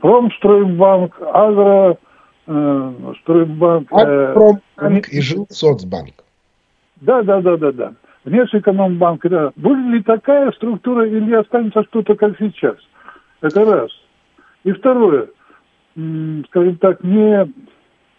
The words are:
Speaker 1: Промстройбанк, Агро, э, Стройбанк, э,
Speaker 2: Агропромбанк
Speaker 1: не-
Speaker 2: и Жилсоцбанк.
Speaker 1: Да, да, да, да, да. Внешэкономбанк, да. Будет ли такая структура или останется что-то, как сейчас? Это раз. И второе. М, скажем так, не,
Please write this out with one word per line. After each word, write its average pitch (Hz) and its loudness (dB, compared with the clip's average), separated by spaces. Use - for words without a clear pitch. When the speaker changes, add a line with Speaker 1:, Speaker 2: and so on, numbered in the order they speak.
Speaker 1:
Промстройбанк, 196 2
Агро, 196 2
э, 143 -4
Стройбанк, 165 0
э, 175 0
Speaker 2:
Агропромбанк 160 2
Speaker 1:
не- 143 -4
Speaker 2:
и - 0
Жилсоцбанк. 123 -4
Speaker 1:
Да, 233 0
да, 196 0
да, 175 0
да, 151 -2
да. 120 -10
Внешэкономбанк, 190 0
да. 156 -2
Будет 247 -2
ли 233 -2
такая 269 0
структура 233 -4
или 214 -2
останется 220 -2
что-то, 208 -2
как 208 -2
сейчас? 190 -4
Это 165 0
раз. 180 0
И 190 -2
второе. 208 2
М, 156 -8
скажем 180 0
так, 185 0
не, 202 2